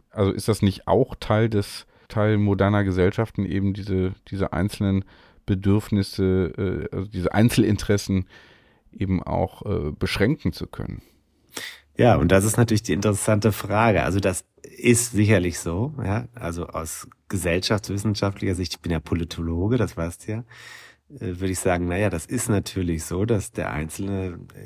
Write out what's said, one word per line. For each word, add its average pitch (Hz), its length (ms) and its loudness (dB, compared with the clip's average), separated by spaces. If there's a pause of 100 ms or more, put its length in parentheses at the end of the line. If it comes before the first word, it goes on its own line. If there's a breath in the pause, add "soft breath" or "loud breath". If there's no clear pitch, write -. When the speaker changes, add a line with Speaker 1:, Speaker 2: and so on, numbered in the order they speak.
(100)
Speaker 1:
Also 98 220 0
ist - 160 -4
das 107 140 0
nicht 98 260 0
auch 107 300 2
Teil 110 300 2
des, - 380 -4 (220 soft breath)
Teil 107 280 2
moderner 101 480 4
Gesellschaften, 95 640 2
eben 98 260 0
diese, 95 400 -2 (160)
diese 98 240 -4
einzelnen 98 520 0 (420 soft breath)
Bedürfnisse, 95 1500 0
äh, - 20 -10
also 98 140 -4
diese 90 260 -4
Einzelinteressen 101 920 2 (680 loud breath)
eben 92 300 -2
auch, - 420 -4
äh, 82 280 -4
beschränken 98 600 0
zu - 140 -10
können? - 360 -10 (960 loud breath)
Speaker 2:
Ja, 113 200 8
und 85 160 4
das 98 120 6
ist 110 120 0
natürlich 113 260 4
die 85 120 -2
interessante 104 580 2
Frage. 104 500 2
Also 85 180 0
das 95 240 -2 (180)
ist - 500 0
sicherlich 98 460 2
so, 110 440 -4
ja. 113 320 -2
Also 85 340 -8
aus - 380 -10 (220)
gesellschaftswissenschaftlicher 98 1300 -2
Sicht, 90 200 -4
ich - 60 -16
bin 85 120 -4
ja 80 80 0
Politologe, 85 760 -2
das 98 200 -2
weißt 85 300 -8
du 110 60 -6
ja, 110 60 -4 (840 loud breath)
äh, 92 200 -6
würde 95 100 -2
ich 92 80 -2
sagen, 87 300 0
na 87 100 -2
ja, 104 120 2
das 85 160 -6
ist - 220 -4
natürlich 90 560 -2
so, 90 220 -2
dass 110 260 -2
der 50 200 -6
Einzelne 92 680 -6 (260)